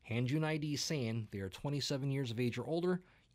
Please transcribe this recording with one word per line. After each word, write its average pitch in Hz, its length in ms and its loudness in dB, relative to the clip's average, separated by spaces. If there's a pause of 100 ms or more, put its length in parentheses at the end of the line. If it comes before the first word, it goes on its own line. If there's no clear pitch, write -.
hand 120 280 0
you 139 60 2
an 156 80 2
I 156 140 2
D 147 180 -2
saying 113 560 -2
they 101 80 -4
are 95 80 -2
twenty-seven 139 640 -2
years 135 180 0
of 113 120 -2
age 120 160 2
or 123 80 -4
older, 180 360 2 (340)